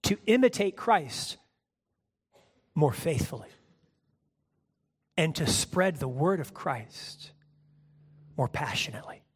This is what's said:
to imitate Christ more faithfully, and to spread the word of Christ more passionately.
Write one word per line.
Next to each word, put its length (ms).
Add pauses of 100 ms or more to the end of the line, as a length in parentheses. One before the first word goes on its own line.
to 140 (100)
imitate 500
Christ 580 (1400)
more 180
faithfully, 560 (1700)
and 180
to 100
spread 520
the 100
word 320
of 140
Christ 800 (1040)
more 100
passionately. 760 (120)